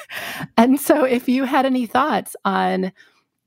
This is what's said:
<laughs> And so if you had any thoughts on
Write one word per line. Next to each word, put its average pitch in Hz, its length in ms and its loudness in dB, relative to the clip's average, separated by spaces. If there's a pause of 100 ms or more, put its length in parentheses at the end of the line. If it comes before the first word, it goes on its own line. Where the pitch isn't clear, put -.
<laughs> - 500 -12
And 262 240 4
so - 240 2
if 247 240 0
you 262 140 2
had 262 240 0
any 254 180 0
thoughts 247 600 -2
on 185 480 0 (540)